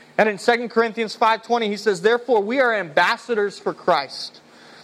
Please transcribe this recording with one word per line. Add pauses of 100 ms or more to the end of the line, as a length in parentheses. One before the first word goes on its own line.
(160)
And
in
Second
Corinthians
five
twenty,
he
says,
"Therefore,
we
are
ambassadors
for
Christ." (440)